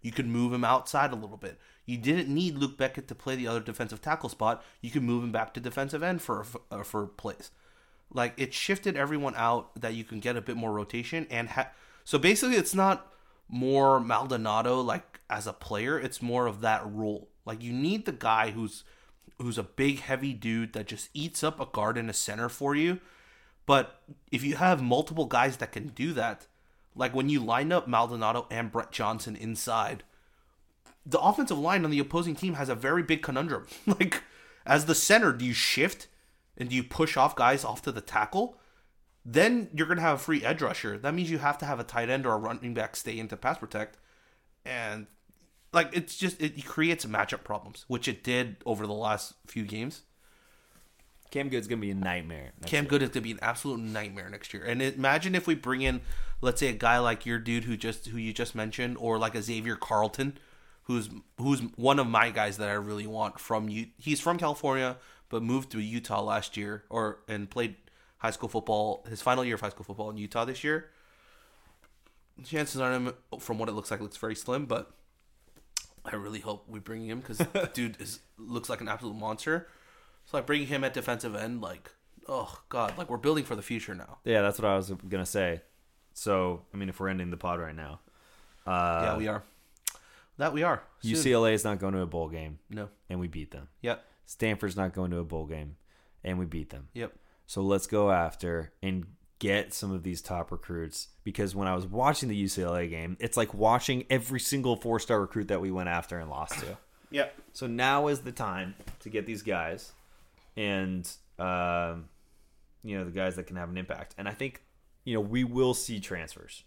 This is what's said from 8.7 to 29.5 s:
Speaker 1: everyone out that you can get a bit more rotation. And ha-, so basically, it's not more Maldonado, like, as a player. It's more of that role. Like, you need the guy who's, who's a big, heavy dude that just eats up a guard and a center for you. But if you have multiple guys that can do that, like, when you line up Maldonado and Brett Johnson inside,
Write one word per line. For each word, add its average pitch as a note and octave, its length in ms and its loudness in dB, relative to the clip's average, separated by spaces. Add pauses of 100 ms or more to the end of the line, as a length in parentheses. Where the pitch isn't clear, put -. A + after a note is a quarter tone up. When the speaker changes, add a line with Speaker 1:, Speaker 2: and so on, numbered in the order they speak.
Speaker 1:
everyone C#3+ 380 0
out A#2 460 0
that A2+ 140 -4
you A2+ 100 -6
can A2 160 -10
get A#2+ 160 -2
a A#2+ 40 -2
bit A2+ 160 -6
more A2+ 160 -2
rotation. A#2+ 580 -4
And A#2 180 -4
ha-, - 220 -2 (340)
so - 120 2
basically, G#3 380 6
it's F#3+ 200 4
not F#3+ 380 4 (360)
more C3+ 500 8
Maldonado, A#2 800 2
like, A#2+ 480 -2
as G#2+ 200 -4
a G2 40 -6
player. A#2 460 -4
It's B2+ 240 -6
more A#2+ 240 2
of G#2 140 -4
that A2 260 2
role. G#2+ 420 -4 (160)
Like, A2+ 180 -8
you A#2 100 -6
need E3+ 320 0
the E3+ 80 -2
guy A2 400 2
who's, A2 320 -6 (540)
who's A#2+ 200 -4
a A#2 60 -2
big, C#3 360 0
heavy C3+ 320 -2
dude A2+ 420 -2
that G#2+ 120 -6
just - 260 -10
eats D3+ 300 -6
up D#3 160 0
a C3 80 -4
guard G#2+ 320 0
and A2+ 100 -2
a A2 40 -6
center A2 360 -2
for C#3 280 0
you. F3 240 2 (680)
But C3+ 340 4 (300)
if B2+ 140 0
you C#3+ 120 0
have F3 240 6
multiple D3 460 4
guys B2 300 4
that - 160 -6
can A2+ 160 -6
do D#3+ 240 -2
that, A2+ 340 -4 (480)
like, B2+ 220 -2
when C3+ 120 4
you D3 120 6
line B2 320 2
up F3 160 2
Maldonado A#2 600 2
and A2+ 220 -4
Brett A2 220 -4
Johnson A2 420 -2
inside, A2 680 -2 (1000)